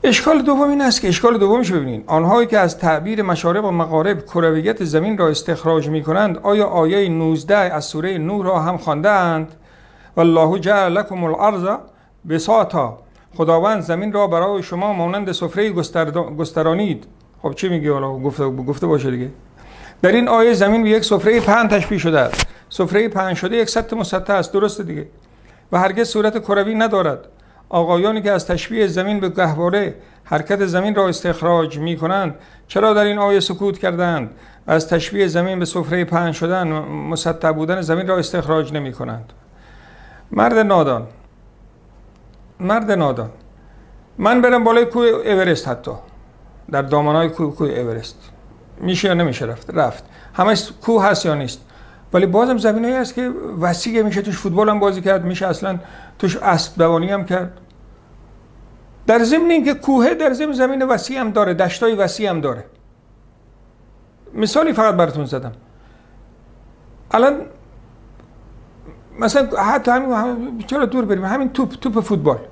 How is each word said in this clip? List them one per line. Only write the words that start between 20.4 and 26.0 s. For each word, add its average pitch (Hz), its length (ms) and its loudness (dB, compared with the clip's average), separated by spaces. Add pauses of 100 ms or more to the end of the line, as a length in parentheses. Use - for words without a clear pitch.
زمین 208 280 4
به 214 80 2
یک 214 140 2
سفره 214 360 2
پهن 220 280 2
تشبیه 202 300 0
شده 156 220 2
است. 120 260 0 (220)
سفره 196 400 0
پهن 190 260 -2
شده 185 220 -4
یک 226 140 0
سطح 226 260 -2
مسطح 190 360 -4
است، 180 200 0
درسته 202 300 0
دیگه، 151 260 -10 (640)
و - 60 2
هرگز 190 300 0